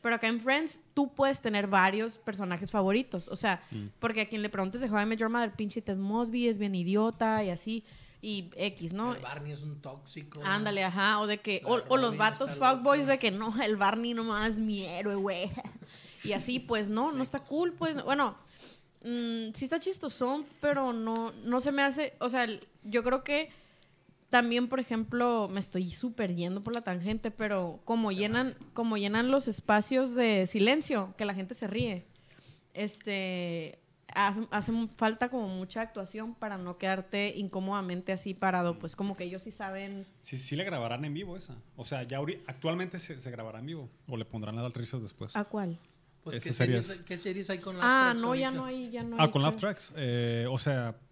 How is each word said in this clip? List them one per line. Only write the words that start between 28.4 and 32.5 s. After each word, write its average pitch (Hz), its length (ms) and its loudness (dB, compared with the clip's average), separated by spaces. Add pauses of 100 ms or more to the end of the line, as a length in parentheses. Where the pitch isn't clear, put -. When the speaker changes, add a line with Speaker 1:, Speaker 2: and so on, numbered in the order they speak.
Speaker 3:
vale. - 140 -18
Speaker 1:
como 226 240 0
llenan 214 340 4
los 269 160 4
espacios 240 680 2
de 220 320 6
silencio, 214 720 2
que 226 60 -2
la 202 100 0
gente 190 200 -6
se - 140 -6
ríe, 202 380 -2 (680)